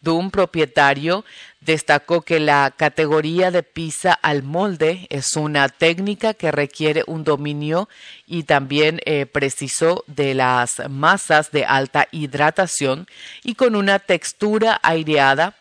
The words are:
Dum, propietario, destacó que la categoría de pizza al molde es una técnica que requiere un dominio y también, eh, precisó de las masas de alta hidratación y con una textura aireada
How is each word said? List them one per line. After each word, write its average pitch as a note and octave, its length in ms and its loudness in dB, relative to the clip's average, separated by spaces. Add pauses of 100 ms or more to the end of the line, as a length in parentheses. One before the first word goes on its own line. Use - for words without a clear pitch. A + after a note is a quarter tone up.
Dum, E3+ 280 -2
propietario, D#3 920 2 (380)
destacó D#3 580 0
que D#3+ 180 0
la C#3+ 380 2
categoría D#3 760 0
de F3+ 120 0
pizza E3 500 -4
al D3 300 -2
molde E3+ 680 -2
es - 260 -6
una D3 360 0
técnica F#3+ 640 -2
que D#3+ 180 -4
requiere D3+ 540 -2
un D#3+ 180 -8
dominio D3 640 -2 (380)
y E3+ 160 -6
también, D3 640 2
eh, D3 180 0
precisó C#3 840 -2
de C#3 280 -2
las B2+ 400 2 (160)
masas D#3 600 2
de D3 120 0
alta C3+ 460 0
hidratación D3 1000 -2 (340)
y A#3+ 120 -6
con A#3 220 2
una G3 220 2
textura G#3+ 840 0
aireada D#3 800 2